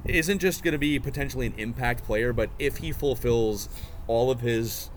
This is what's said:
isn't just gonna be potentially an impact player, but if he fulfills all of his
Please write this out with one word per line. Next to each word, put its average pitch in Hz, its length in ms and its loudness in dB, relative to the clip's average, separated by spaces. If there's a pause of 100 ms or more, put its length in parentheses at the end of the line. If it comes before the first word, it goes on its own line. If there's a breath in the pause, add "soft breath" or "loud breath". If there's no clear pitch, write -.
isn't 180 340 2
just 180 240 0
gonna 151 160 0
be 143 220 2
potentially 131 460 -2
an 113 100 -2
impact 120 480 -2
player, 120 280 2
but 113 180 2 (100)
if 143 160 0
he - 160 -4
fulfills 117 760 2 (380 loud breath)
all 117 240 4
of 120 100 0
his 117 560 0